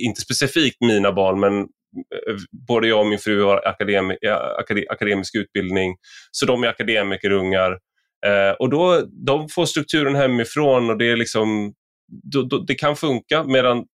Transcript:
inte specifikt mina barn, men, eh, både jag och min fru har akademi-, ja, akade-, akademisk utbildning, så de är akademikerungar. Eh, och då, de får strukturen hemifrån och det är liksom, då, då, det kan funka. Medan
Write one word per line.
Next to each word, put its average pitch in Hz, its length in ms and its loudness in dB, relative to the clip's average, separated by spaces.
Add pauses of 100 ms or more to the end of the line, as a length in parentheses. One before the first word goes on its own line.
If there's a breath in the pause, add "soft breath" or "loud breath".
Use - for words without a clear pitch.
inte 117 200 -4
specifikt 135 600 -2
mina 101 320 4
barn, 95 280 0
men, 101 200 2
eh, - 760 -10 (320)
både 113 200 2
jag 107 120 4
och 107 60 4
min 104 120 0
fru 104 240 0
har 98 240 4
akademi-, 98 540 0
ja, 95 380 -2
akade-, - 320 -4
akademisk 98 440 -4
utbildning, 95 600 -2 (360 loud breath)
så - 160 -4
de 123 180 0
är 117 40 2
akademikerungar. 98 1080 0 (480)
Eh, 98 320 4
och 123 120 0
då, 165 320 4 (240)
de 151 220 0
får 170 180 -2
strukturen 151 480 -2
hemifrån 127 760 2
och 107 80 -2
det 117 120 2
är 117 60 2
liksom, 107 580 -2 (580)
då, 139 100 0
då, 127 160 -2
det 107 160 -4
kan 147 220 -2
funka. 147 480 -2
Medan 127 500 2